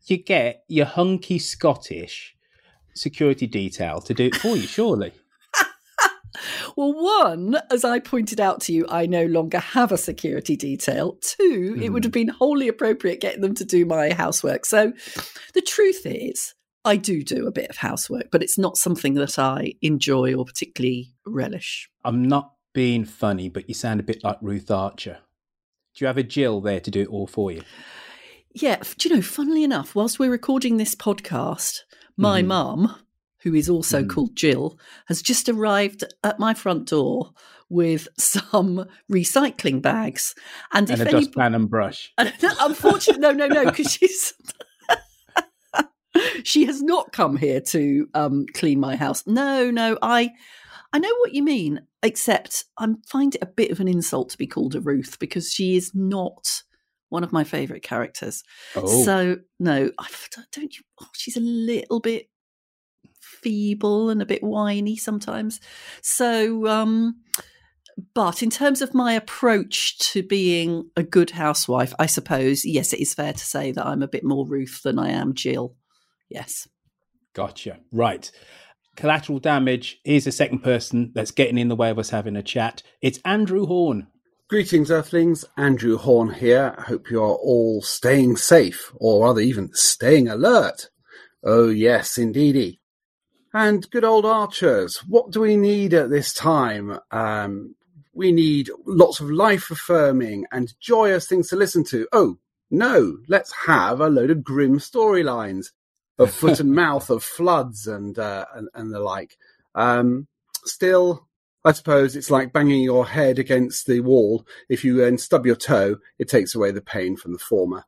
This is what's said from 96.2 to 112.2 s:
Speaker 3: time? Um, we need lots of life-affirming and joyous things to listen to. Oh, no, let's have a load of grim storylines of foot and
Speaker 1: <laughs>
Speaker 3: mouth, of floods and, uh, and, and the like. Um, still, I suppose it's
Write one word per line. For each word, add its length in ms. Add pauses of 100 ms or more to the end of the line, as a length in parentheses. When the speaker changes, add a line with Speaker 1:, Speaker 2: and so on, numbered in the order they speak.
Speaker 3:
time? 640 (120)
Um, 640 (380)
we 200
need 360 (180)
lots 340
of 100
life-affirming 1200
and 280
joyous 460
things 220
to 80
listen 280
to. 280
Oh, 260 (320)
no, 480 (100)
let's 240 (140)
have 340
a 80
load 220
of 140
grim 340
storylines 920 (500)
of 140
foot 280
and 120
Speaker 1:
<laughs> 20
Speaker 3:
mouth, 360
of 140
floods 640
and, 320
uh, 260 (100)
and, 200
and 180
the 80
like. 360 (380)
Um, 520 (380)
still, 640 (360)
I 80
suppose 440
it's 140